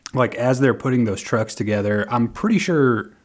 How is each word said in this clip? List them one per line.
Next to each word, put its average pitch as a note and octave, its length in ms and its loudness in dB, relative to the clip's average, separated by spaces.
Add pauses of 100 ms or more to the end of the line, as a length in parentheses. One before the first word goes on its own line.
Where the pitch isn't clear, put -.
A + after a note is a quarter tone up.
(140)
like, B2+ 220 0
as B2+ 240 0
they're C3 140 4
putting B2+ 300 0
those G2 160 -2
trucks - 340 -4
together, G#2 560 -2
I'm A#2 180 0
pretty G#3+ 300 0
sure C3+ 540 2 (120)